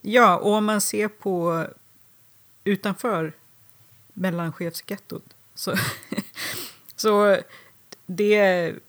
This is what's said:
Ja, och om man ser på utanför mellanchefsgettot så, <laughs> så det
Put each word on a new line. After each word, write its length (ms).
Ja, 240
och 160
om 120
man 160
ser 260
på 600
utanför 720
mellanchefsgettot 1080
så, 200
<laughs> 640
så 420
det 600